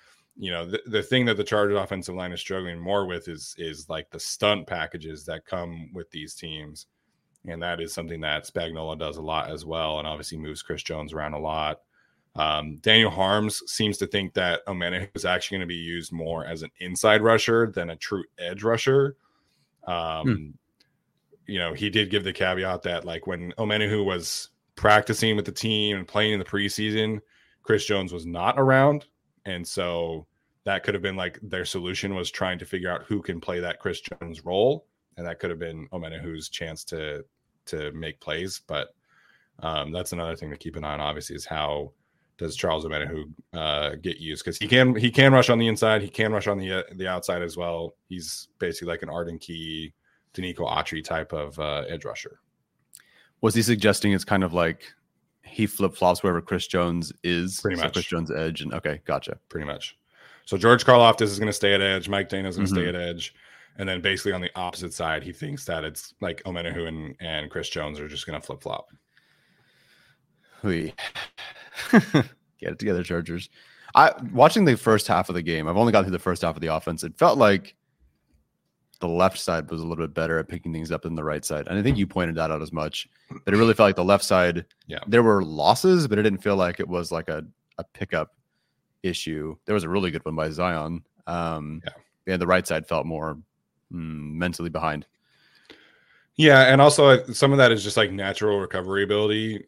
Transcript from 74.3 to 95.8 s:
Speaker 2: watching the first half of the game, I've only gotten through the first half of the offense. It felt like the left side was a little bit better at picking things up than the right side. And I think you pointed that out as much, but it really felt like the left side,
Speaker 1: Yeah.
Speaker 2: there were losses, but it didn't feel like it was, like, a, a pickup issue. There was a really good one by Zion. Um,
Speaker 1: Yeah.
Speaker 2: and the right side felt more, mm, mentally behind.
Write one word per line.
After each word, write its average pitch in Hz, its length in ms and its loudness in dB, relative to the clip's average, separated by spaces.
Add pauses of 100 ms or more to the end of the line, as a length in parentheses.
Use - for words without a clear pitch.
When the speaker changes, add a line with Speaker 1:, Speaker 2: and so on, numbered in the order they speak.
Speaker 2:
watching 160 320 8
the 131 120 8
first 107 300 4
half 90 220 2
of 90 60 -4
the 87 80 -2
game, 80 260 -2
I've 87 80 2
only 113 160 6
gotten 98 140 6
through 90 120 -2
the - 40 -10
first 90 200 -2
half 82 140 0
of 73 40 -10
the 80 140 -2
offense. 80 300 -4
It 82 140 -10
felt 165 200 6
like 101 380 4 (1200)
the 90 80 -2
left 90 300 4
side 80 320 -4
was 82 100 -8
a 80 60 -6
little 82 160 -6
bit 78 120 -8
better 82 240 -2
at 78 100 -6
picking 85 240 -8
things 80 180 -6
up 80 120 -6
than 82 120 -8
the 78 100 -6
right 76 200 -6
side. 76 240 -6
And 92 100 -2
I 104 40 0
think 92 160 2
you 98 80 2
pointed 85 300 -2
that 80 140 -2
out 78 120 -4
as 76 100 -12
much, 76 360 -6 (360)
but 98 80 0
it 101 60 6
really 113 160 6
felt 107 140 8
like 92 80 2
the 90 80 0
left 98 200 6
side, 87 400 2 (220)
Speaker 1:
Yeah. 80 200 -10
Speaker 2:
there 117 160 6
were 104 220 6
losses, 110 640 4
but 104 100 2
it 107 40 4
didn't 101 200 2
feel 101 140 2
like 87 240 2
it 92 80 -4
was, 87 240 -4
like, 80 160 -6
a, 78 160 -6 (340)
a 82 60 -10
pickup - 500 -4 (680)
issue. 80 540 -4 (100)
There 107 80 0
was 98 100 0
a 80 60 -4
really 92 200 0
good 78 140 -6
one 78 100 -6
by 80 160 -2
Zion. 82 540 -4 (220)
Um, 80 580 -6
Speaker 1:
Yeah. - 480 -12
Speaker 2:
and 90 100 0
the 87 40 -2
right 90 200 4
side 78 220 -4
felt 76 180 -2
more, 78 280 -6 (580)
mm, 80 400 -8
mentally 85 380 -2
behind. 78 360 -4 (1300)